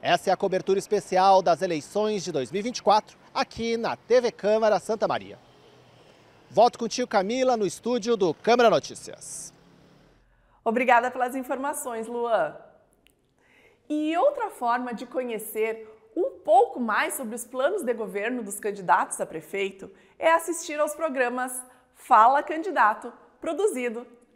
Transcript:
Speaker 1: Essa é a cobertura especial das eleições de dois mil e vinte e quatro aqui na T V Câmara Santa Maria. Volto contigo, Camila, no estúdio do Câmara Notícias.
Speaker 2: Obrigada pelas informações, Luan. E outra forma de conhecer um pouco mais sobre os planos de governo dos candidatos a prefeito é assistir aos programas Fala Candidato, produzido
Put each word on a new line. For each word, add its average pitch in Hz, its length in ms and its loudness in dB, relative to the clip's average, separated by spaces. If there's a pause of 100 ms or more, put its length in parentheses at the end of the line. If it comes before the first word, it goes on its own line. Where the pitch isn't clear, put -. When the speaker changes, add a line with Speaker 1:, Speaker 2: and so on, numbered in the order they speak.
Speaker 1:
Essa 170 300 -2
é - 20 4
a 175 40 -2
cobertura 190 420 -2
especial 190 640 2
das 170 180 2
eleições 190 600 -4
de 185 80 -8
dois 135 200 -4
mil 190 100 -4
e - 20 -8
vinte 240 140 -8
e - 40 -12
quatro 208 340 2 (200)
aqui 233 420 -4
na 185 180 -4
T 240 240 2
V 240 120 -2
Câmara 214 480 2
Santa 214 280 -4
Maria. 101 300 -4 (1120)
Volto 214 300 4
contigo, 233 280 -4
Camila, 240 480 2
no 214 120 0
estúdio 233 500 -2
do 180 160 2
Câmara 233 380 4
Notícias. - 840 -6 (1120)
Speaker 2:
Obrigada 240 460 4
pelas 247 240 -4
informações, 262 720 -6
Luan. 226 480 -2 (1300)
E 302 300 -2
outra 494 320 0
forma 247 420 -4
de 240 140 -10
conhecer 226 840 -6 (280)
um 381 280 -2
pouco 339 360 4
mais 240 340 -2
sobre 240 220 -8
os 240 100 -10
planos 302 380 -2
de 240 100 -2
governo 220 500 -6
dos 202 160 -10
candidatos 196 640 0
a 190 40 -4
prefeito 190 640 -8 (280)
é 320 140 2
assistir 330 480 -2
aos 294 140 0
programas 254 580 -2 (440)
Fala 240 480 6
Candidato, 285 680 0 (260)
produzido 269 680 -2 (300)